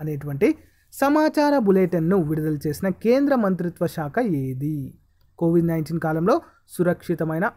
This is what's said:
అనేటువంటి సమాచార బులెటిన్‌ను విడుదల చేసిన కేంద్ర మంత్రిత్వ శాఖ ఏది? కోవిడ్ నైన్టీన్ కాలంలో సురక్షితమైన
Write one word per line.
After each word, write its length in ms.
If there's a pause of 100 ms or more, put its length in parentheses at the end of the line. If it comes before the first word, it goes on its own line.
అనేటువంటి 580 (340)
సమాచార 640
బులెటిన్‌ను 580
విడుదల 500
చేసిన 220
కేంద్ర 460
మంత్రిత్వ 520
శాఖ 320
ఏది? 800 (400)
కోవిడ్ 280
నైన్టీన్ 340
కాలంలో 400 (280)
సురక్షితమైన 880